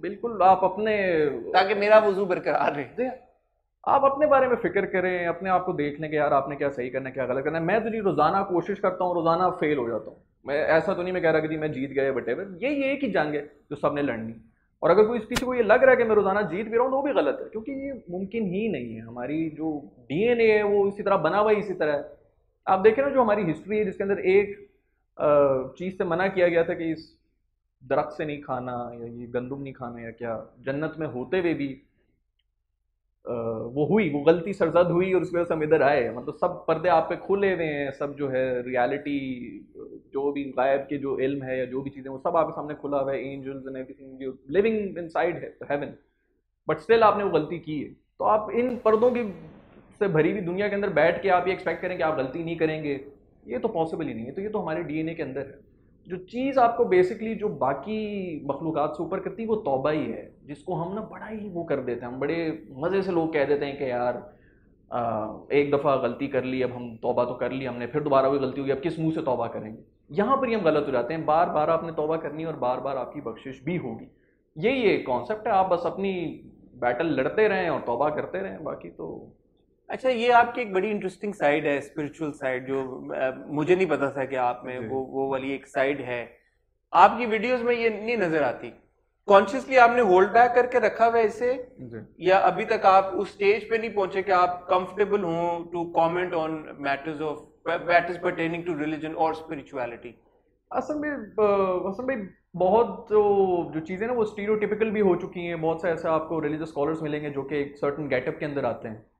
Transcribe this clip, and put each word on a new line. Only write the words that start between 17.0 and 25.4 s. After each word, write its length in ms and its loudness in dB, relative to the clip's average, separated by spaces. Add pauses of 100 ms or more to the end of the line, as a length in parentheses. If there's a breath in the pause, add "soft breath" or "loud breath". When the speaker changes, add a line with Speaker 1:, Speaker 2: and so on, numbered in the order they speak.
Speaker 1:
भी 100 0
गलत 280 2
है, 80 -10
क्योंकि 220 -10
ये 380 -10
मुमकिन 360 -6
ही 240 -2
नहीं 260 -6
है। 60 -12
हमारी 480 -6
जो 500 -8
डीएनए 520 2
है 120 4
वो 240 4
इसी 160 -6
तरह 140 4
बना 200 2
हुआ 140 4
ही 60 6
इसी 160 -4
तरह 200 0
है। 160 -4 (580)
आप 120 4
देखें 240 6
ना 60 0
जो 120 4
हमारी 220 2
history 340 -2
है 80 2
जिसके 180 -4
अंदर 160 0
एक, 500 2 (500)
अ, 80 2 (500)